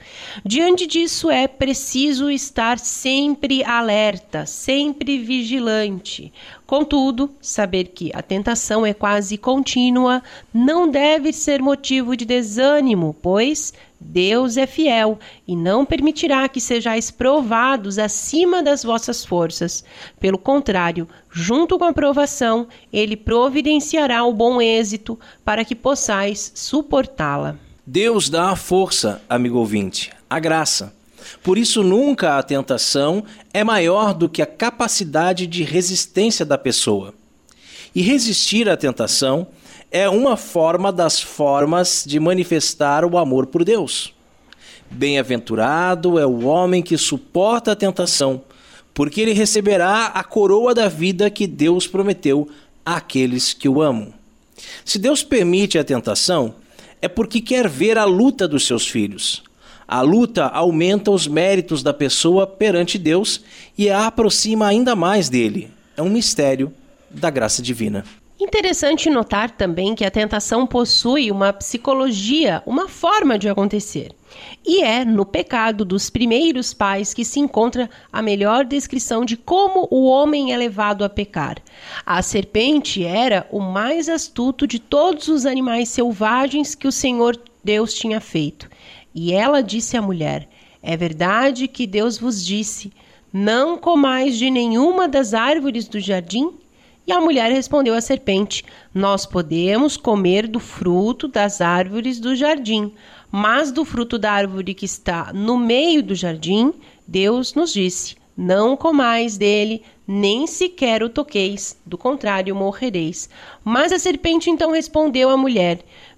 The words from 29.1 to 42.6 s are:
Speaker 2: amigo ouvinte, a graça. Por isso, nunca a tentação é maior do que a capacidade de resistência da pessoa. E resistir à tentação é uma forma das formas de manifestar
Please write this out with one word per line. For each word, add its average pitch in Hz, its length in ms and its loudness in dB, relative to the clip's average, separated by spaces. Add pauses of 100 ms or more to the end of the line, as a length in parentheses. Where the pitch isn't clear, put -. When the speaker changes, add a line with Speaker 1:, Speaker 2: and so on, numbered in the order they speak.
Speaker 2:
amigo 123 320 0
ouvinte, 104 540 -2 (160)
a 139 100 -2
graça. 156 560 -2 (480)
Por 185 160 2
isso, 226 240 2
nunca 190 560 4
a 131 40 0
tentação 143 800 0 (280)
é 208 120 0
maior 202 500 2
do 165 140 0
que - 140 -2
a 147 40 0
capacidade 185 1000 -2
de 170 180 -4
resistência 180 800 0
da 147 120 0
pessoa. 104 580 -2 (800)
E 180 80 0
resistir 226 680 2
à 170 80 4
tentação 135 720 0 (420)
é 185 160 0
uma 220 300 2
forma 175 560 0
das 170 260 2
formas 151 880 0
de 143 140 0
manifestar 160 840 0